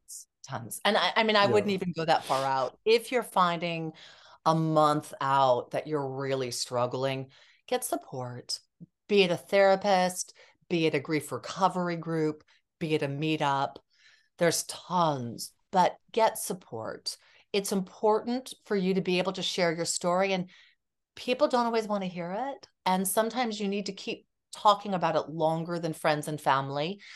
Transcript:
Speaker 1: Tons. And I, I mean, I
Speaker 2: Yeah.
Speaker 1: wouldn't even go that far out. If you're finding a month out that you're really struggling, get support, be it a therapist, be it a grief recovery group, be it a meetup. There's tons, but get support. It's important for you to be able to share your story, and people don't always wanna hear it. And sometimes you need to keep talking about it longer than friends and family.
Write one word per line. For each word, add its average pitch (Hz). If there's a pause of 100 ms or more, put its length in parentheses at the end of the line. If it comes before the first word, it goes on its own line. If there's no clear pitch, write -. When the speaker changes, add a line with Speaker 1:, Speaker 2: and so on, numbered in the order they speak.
(480)
Speaker 1:
Tons. 117
And 202
I, 170
I 226
mean, 214
I 202
Speaker 2:
Yeah. 202
Speaker 1:
wouldn't 208
even 185
go 160
that 160
far 135
out. 135
If 226
you're 240
finding 170 (540)
a 160
month 151
out 135
that 139
you're 147
really 131
struggling, 131 (400)
get 254
support, 123 (480)
be 202
it 175
a 165
therapist, 190 (340)
be 165
it 156
a 143
grief 151
recovery 175
group, 160 (360)
be 156
it 151
a 143
meetup. 143 (600)
There's 165
tons, 147 (200)
but 180 (160)
get 226
support. - (360)
It's 202
important 214 (100)
for 208
you 185
to 190
be 180
able 180
to 185
share 170
your 165
story, 185
and 185 (680)
people 254
don't 240
always 226
wanna 202
hear 175
it. 262 (200)
And 185
sometimes 220
you 202
need 196
to 196
keep - (260)
talking 294
about 165
it -
longer 165
than 160
friends 151
and 151
family. 143 (160)